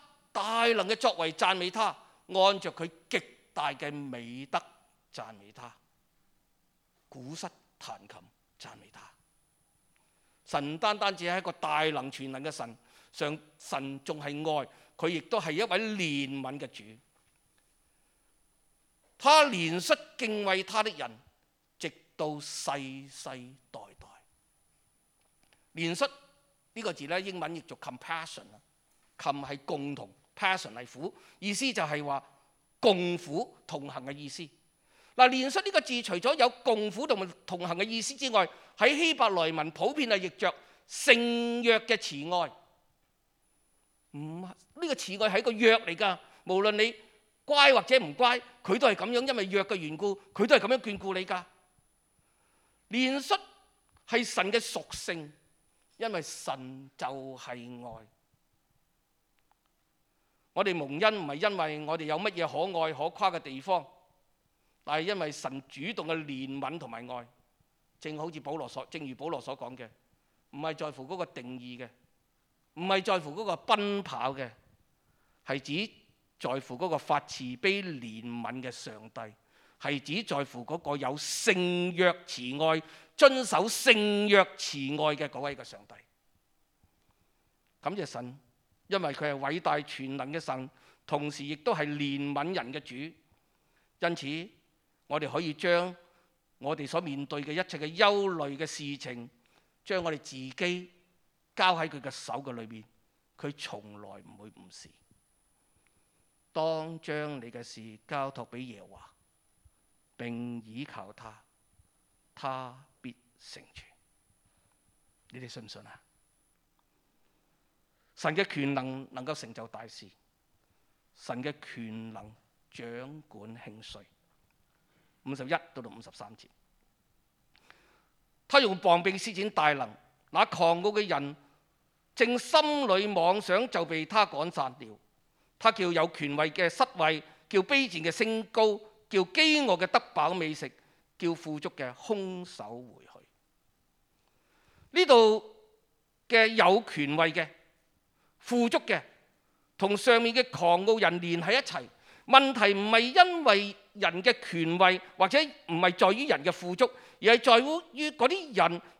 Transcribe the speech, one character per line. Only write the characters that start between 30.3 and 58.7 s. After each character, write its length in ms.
passion 380
係 120
苦， 280
意 160
思 180
就 100
係 220
話 180
共 380
苦 400
同 220
行 160
嘅 100
意 140
思。 140
嗱， 140
憐 200
恤 160
呢 60
個 100
字 220
除 140
咗 200
有 120
共 260
苦 160
同-， 200
同 200
行 120
嘅 80
意 160
思 120
之 160
外， 180
喺 200
希 180
伯 140
來 240
文 200
普 200
遍 160
係 100
譯 180
着 180
聖 720
約 180
嘅 180
慈 180
愛。 160
唔， 240
呢 120
個 200
慈 180
愛 160
係 100
一 40
個 100
約 280
嚟 140
㗎， 240
無 180
論 100
你 220
乖 300
或 80
者 160
唔 160
乖， 260
佢 160
都 100
係 60
咁 160
樣， 180
因 80
為 80
約 200
嘅 120
緣 220
故， 180
佢 140
都 100
係 40
咁 140
樣 40
眷 200
顧 160
你 120
㗎。 180
憐 320
恤 200
係 160
神 260
嘅 80
屬 380
性， 340
因 120
為 120
神 760
就 100
係 500
愛。 200